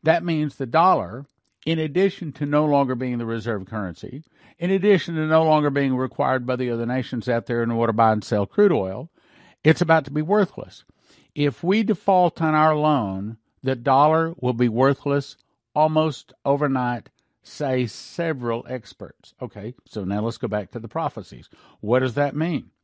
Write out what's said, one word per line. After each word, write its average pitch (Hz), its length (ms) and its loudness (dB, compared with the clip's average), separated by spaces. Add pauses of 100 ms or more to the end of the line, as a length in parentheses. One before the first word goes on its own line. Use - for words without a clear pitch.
That 165 220 0
means 151 320 -2
the 135 100 -6
dollar, 139 580 0 (400)
in 165 140 -2
addition 156 540 -2
to 147 140 -4
no 147 200 2
longer 139 300 2
being 123 220 -4
the 117 80 -6
reserve 110 400 -4
currency, 107 580 -10 (340)
in 180 140 -2
addition 190 420 2
to 156 120 -2
no 160 180 4
longer 151 260 4
being 139 240 0
required 131 520 -2
by 127 100 -2
the 123 140 -2
other 117 140 -2
nations 123 440 -4
out 117 180 -2
there 117 160 -2
in 117 80 -2
order 117 220 0
to 107 40 -2
buy 113 160 6
and 107 120 -2
sell 104 200 0
crude 202 280 2
oil, 104 360 -4 (540)
it's 156 180 4
about 160 260 4
to - 40 -14
be 147 100 -2
worthless. 180 640 -2 (500)
If 143 300 -2
we 208 180 2
default 185 600 2
on 156 120 2
our 156 220 4
loan, 113 640 -2 (240)
the 131 120 -2
dollar 151 640 2
will 123 160 -2
be 120 160 0
worthless 139 720 0 (360)
almost 156 600 0 (100)
overnight, 135 640 -2 (340)
say 131 440 -4
several 123 840 -6
experts. - 720 -14
Okay, 110 340 -12 (120)
so 101 180 -10
now 101 160 -2
let's 113 160 -4
go 127 100 -8
back 101 260 -6
to 120 60 -10
the 110 100 -12
prophecies. 139 600 -10 (320)
What 117 200 2
does 127 140 -2
that 143 220 -2
mean? 156 340 -4 (140)